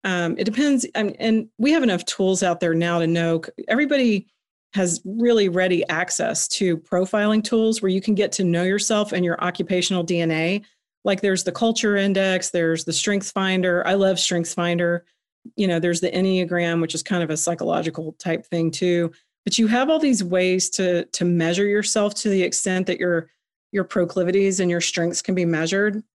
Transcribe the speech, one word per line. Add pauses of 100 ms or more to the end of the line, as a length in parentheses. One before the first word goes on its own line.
Um,
it
depends.
And,
and (100)
we
have
enough
tools
out
there
now
to
know
c-,
everybody (440)
has
really
ready
access
to
profiling
tools
where
you
can
get
to
know
yourself
and
your
occupational
D
N
A. (420)
Like,
there's
the
Culture
Index,
there's
the
Strengths
Finder.
I
love
Strengths
Finder. (500)
You
know,
there's
the
Enneagram,
which
is
kind
of
a
psychological
type
thing
too. (320)
But
you
have
all
these
ways
to,
to
measure
yourself
to
the
extent
that
your, (400)
your
proclivities
and
your
strengths
can
be
measured. (120)